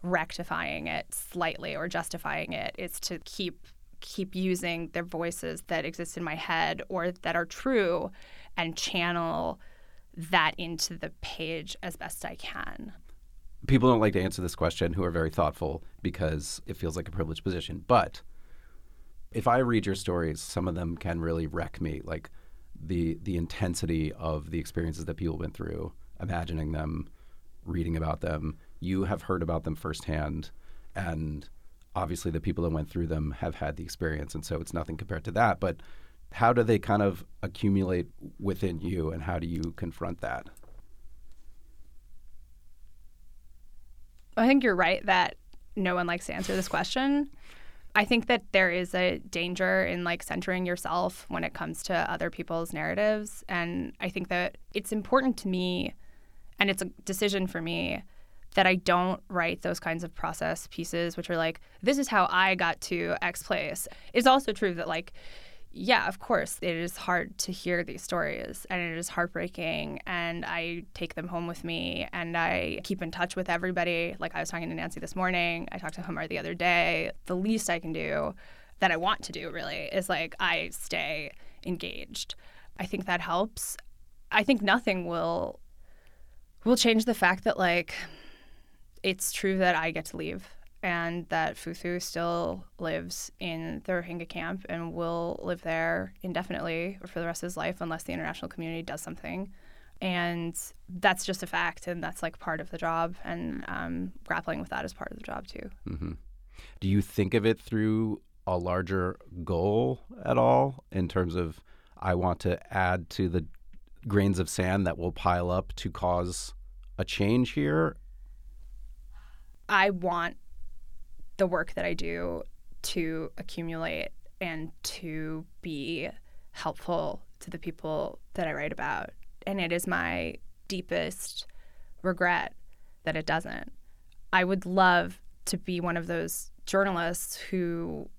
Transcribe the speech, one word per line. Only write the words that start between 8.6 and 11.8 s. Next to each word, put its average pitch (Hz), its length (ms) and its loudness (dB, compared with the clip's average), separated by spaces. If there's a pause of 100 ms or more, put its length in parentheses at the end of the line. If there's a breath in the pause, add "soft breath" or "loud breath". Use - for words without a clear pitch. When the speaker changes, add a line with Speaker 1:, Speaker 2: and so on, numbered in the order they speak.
Speaker 1:
channel 170 840 0 (560 soft breath)
that 165 420 6
into 170 380 -2
the 160 140 -6 (120)
page 165 600 -4